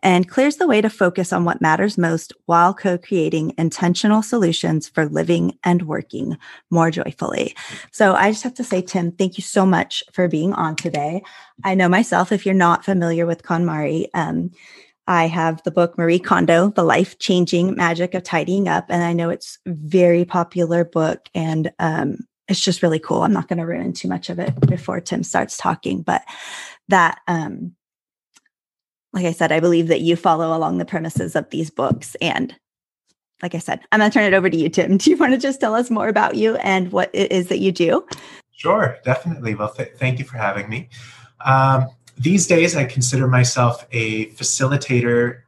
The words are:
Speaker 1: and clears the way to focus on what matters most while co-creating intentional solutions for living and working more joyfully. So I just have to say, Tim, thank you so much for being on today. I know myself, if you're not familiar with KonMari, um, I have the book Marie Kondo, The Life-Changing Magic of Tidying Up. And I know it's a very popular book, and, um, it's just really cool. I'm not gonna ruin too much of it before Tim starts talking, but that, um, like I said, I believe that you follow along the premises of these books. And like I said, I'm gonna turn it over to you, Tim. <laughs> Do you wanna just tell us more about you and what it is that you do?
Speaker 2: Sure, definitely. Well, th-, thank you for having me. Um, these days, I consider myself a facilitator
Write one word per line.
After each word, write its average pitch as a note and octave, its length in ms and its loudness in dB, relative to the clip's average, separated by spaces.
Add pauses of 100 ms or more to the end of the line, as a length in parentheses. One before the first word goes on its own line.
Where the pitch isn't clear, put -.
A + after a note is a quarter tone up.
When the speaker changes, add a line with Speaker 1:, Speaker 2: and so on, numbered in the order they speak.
Speaker 1:
and F3+ 280 2
clears C#4+ 260 2
the F#4 120 0
way A3 120 4
to G#3+ 100 2
focus F#3 440 0
on F3+ 100 2
what E3+ 160 -2
matters E3 380 2
most E3 340 -2 (140)
while F3 280 4
co-creating E3+ 840 -2
intentional F3+ 640 2
solutions E3+ 640 0
for D#3+ 180 -2
living E3 600 0
and F3 160 2
working - 560 -8 (320)
more E3 220 2
joyfully. - 640 -6 (380)
So F#3+ 240 4
I G3+ 160 4
just G#3+ 120 -6
have B3 100 -6
to - 100 -8
say, F#3 180 -2
Tim, F3 300 -4
thank F3+ 260 -4
you F#3+ 60 -10
so G3 220 0
much F3+ 360 0 (120)
for F3+ 160 0
being D#3+ 240 -2
on D#3 240 -4
today. D#3 460 -6 (420)
I F#3+ 100 0
know F#3 140 4
myself, F3+ 420 2
if G3+ 140 -2
you're F#3+ 100 2
not F3 300 4
familiar E3+ 400 0
with E3 180 -4
KonMari, D#3+ 680 -2
um, E3+ 380 -4 (560)
I E3+ 200 4
have E3 360 -2
the E3 80 -4
book E3+ 260 0
Marie E3+ 220 2
Kondo, F3 500 2
The G3+ 140 0
Life-Changing F3 920 2
Magic F3 400 -2
of F3+ 80 -6
Tidying F3+ 440 -2
Up. F3 220 0
And F3 140 0
I E3+ 100 -2
know E3+ 160 -2
it's - 360 -10
a F#3 60 -8
very F3 540 2
popular E3+ 580 0
book, E3 520 -2
and, D#3+ 440 -2
um, D#3+ 400 -2 (280)
it's F#3+ 120 -2
just - 220 -2
really D#3+ 180 2
cool. E3 220 -2
I'm F3 120 2
not F3 140 -2
gonna E3+ 180 -4
ruin E3+ 280 -6
too F3+ 140 -8
much F3+ 220 -6
of F3 100 -8
it F3 220 -4
before - 400 0
Tim - 220 -6
starts - 340 -4
talking, - 440 -4
but - 220 -2 (640)
that, F3+ 400 4
um, E3+ 480 -6 (1400)
like F3+ 120 -2
I E3 60 0
said, E3 200 0
I D#3 80 4
believe E3+ 280 4
that D#3+ 140 2
you E3 140 2
follow E3 400 0
along E3 220 -2
the F3 80 -4
premises E3 500 -6
of D3+ 140 -4
these D#3 200 -6
books. - 520 -4
And - 340 -4 (840)
like F3 140 -8
I E3 40 -6
said, - 220 -8 (100)
I'm G#3+ 80 2
gonna G#3+ 120 4
turn G#3+ 140 2
it F#3+ 100 4
over F#3 140 4
to E3 80 -2
you, D#3+ 120 2
Tim. F3+ 280 2
<laughs> - 0 -
Do D4+ 140 4
you F4+ 60 4
wanna C4+ 200 4
just C4+ 220 -4
tell A3 160 0
us B3 160 0
more G#3+ 160 -2
about G#3+ 280 0
you A3 220 2
and F#3 340 0
what F#3 220 -2
it - 180 0
is F3+ 180 0
that F#3+ 100 -2
you F#3+ 120 2
do? F3 340 0 (460)
Speaker 2:
Sure, D#3+ 520 0
definitely. B2 500 -4
Well, G#2+ 180 -6
th-, - 260 -10
thank C3 200 -2
you C3+ 80 -8
for B2+ 120 -16
having G2+ 320 -6
me. A2+ 200 -10 (560)
Um, C3+ 440 4 (280)
these F3 300 2
days, E3+ 280 4
I C#3+ 100 0
consider C3 420 -2
myself B2 640 2
a A2 400 -4
facilitator B2 1160 0